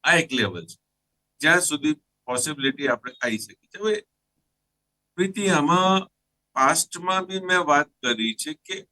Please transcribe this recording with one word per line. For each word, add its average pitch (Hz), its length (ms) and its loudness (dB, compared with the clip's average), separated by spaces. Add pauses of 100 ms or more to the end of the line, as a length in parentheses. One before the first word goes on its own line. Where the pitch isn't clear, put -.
આ 156 80 4
એક 165 200 2
લેવલ 92 340 -2
છે. - 120 -20 (600)
જ્યાં 165 200 4
સુધી 151 320 -2 (320)
પોસિબિલિટી 135 640 -2
આપણે 123 240 -2 (100)
આવી 110 160 -2
શકીએ - 300 -16
છીએ. 190 120 -18
હવે 208 220 -2 (1120)
પ્રીતિ, 190 340 -2
આમાં 185 580 2 (460)
પાસ્ટમાં 170 720 0
બી 190 180 -6
મેં 180 180 0
વાત 147 300 2
કરી 113 460 -4
છે 151 200 -10
કે 196 380 -12